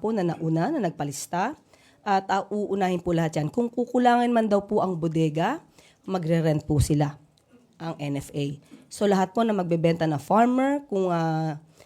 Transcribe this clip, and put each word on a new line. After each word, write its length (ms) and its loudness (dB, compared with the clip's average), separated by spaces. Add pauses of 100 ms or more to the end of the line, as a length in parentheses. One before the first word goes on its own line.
po 160 -2
na 80 0
nauna 480 0
na 160 -2
nagpalista 720 -6 (480)
at, 260 2
ah, 160 -2
uunahin 560 -2
po 80 0
lahat 320 0
yan. 80 -4
Kung 160 0
kukulangin 640 2
man 160 2
daw 160 2
po 160 0
ang 160 0
bodega, 640 0 (460)
magre-rent 580 0
po 140 0
sila, 400 0 (580)
ang 220 -10
N 240 -6
F 80 -18
A. 260 -6 (300)
So, 240 0
lahat 240 2
po 80 0
na 80 0
magbebenta 560 0
na 160 0
farmer, 640 2
kung, 240 -2
ah, 480 -2 (280)